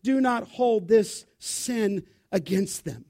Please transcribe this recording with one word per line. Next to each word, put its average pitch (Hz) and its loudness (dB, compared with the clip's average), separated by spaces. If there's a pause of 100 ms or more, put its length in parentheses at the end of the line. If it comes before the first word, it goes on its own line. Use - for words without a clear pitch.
do 262 2
not 247 0
hold 226 0
this 214 4 (140)
sin 214 -4 (260)
against 190 -2
them. 123 -12